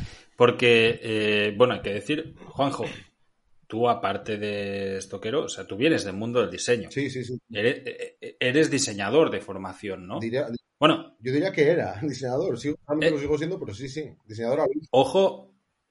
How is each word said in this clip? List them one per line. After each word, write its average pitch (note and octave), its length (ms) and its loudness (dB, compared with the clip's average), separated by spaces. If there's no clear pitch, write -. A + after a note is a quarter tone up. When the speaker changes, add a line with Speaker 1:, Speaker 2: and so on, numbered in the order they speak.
Speaker 1:
Porque, A#2+ 640 6
eh, G#2+ 540 2
bueno, A#2+ 180 6
hay F#2+ 80 -6
que G2+ 120 -4
decir, D3 400 -4
Juanjo, C3+ 380 -2
tú A#2 220 0
aparte G#2 500 -2
de G2 600 -4
estoquero, A2 460 -6
o - 40 -8
sea, - 180 -10
tú G2 100 -10
vienes B2 280 2
del F#2+ 100 -6
mundo A#2 260 0
del G2 100 2
diseño. G2 400 -2
Speaker 2:
Sí, C3+ 200 -4
sí, B2+ 140 -8
sí. B2 160 -8
Speaker 1:
Eres, A2+ 360 0
eh, - 340 -12
eh, - 200 -14
eres C3+ 300 4
diseñador A2+ 600 2
de G2+ 100 -4
formación, F#2+ 640 -10
¿no? G2+ 140 -8
Speaker 2:
Diría, A#2 260 -2
Speaker 1:
Bueno. D#3+ 420 2
Speaker 2:
yo A#2+ 120 -4
diría D#3 200 0
que D3 160 4
era G#2+ 300 0
<laughs> A2 40 -12
diseñador, C3 560 -4
sí, C#3+ 160 -6
realmente D3+ 220 0
Speaker 1:
Eh, - 40 4
Speaker 2:
lo D3+ 60 -2
sigo D3 200 -2
siendo, E3 200 -6
pero - 160 -10
sí, B2+ 140 -12
sí, C#3 200 -10
diseñador A2+ 340 -2
a D3+ 80 2
vista. - 240 -6
Speaker 1:
Ojo, F3+ 600 4